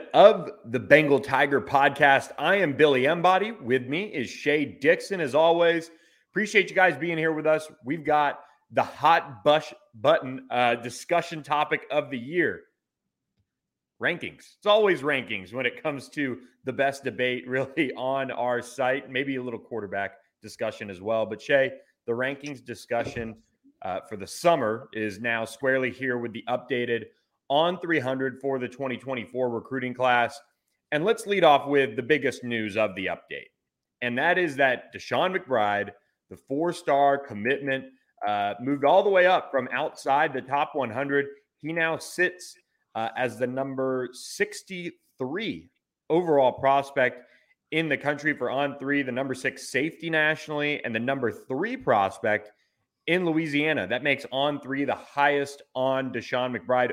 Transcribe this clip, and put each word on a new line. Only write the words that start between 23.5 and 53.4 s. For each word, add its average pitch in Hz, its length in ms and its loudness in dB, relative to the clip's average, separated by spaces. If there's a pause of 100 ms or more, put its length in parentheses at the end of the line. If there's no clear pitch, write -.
uh, 92 200 -6
for - 140 -14
the 95 100 -10
summer 135 680 0
is 107 260 -4
now 117 260 -2
squarely 131 460 0
here 127 260 -4
with 117 160 -6
the 110 160 -12
updated 120 580 -2 (440)
On 170 280 2
three 170 220 -2
hundred 131 400 -4
for 135 180 -4
the 123 80 -4
twenty 127 300 -8
twenty-four 123 540 -6
recruiting 123 420 -6
class. 123 480 2 (520)
And 151 120 0
let's 226 220 0
lead 196 180 2
off 139 240 6
with 135 260 4
the 127 80 -4
biggest 131 400 0
news 113 360 -4
of 107 160 2
the 92 120 -6
update. 78 460 -8 (480)
And 120 160 -4
that 170 220 2
is 160 180 -2
that 131 380 2
Deshaun 151 420 -2
McBride, 104 540 0 (400)
the 92 80 -16
four-star 143 800 2
commitment, 135 680 -4 (420)
uh, 101 360 -2
moved 139 240 0
all 180 160 6
the 202 80 2
way 180 160 6
up 180 240 2
from 127 220 -2
outside 143 600 0
the 131 80 -6
top 139 340 -2
one 131 160 -2
hundred. 139 360 -2 (340)
He 156 140 -8
now 165 240 0
sits, - 580 -4 (380)
uh, 113 200 -4
as 120 220 -2
the 123 100 -2
number 131 640 -4
sixty-three 175 1600 -8 (400)
overall 147 440 4
prospect 135 720 0 (460)
in 156 180 0
the 131 80 0
country 147 340 -2
for 123 180 -4
On 139 280 -2
Three, 139 240 0
the 127 100 -6
number 131 220 -4
six - 340 -6
safety 160 400 -4
nationally, 151 760 -2
and 117 120 -6
the 113 40 -2
number 123 320 -2
three 185 460 -6
prospect 107 760 0 (540)
in 175 200 0
Louisiana. 151 600 0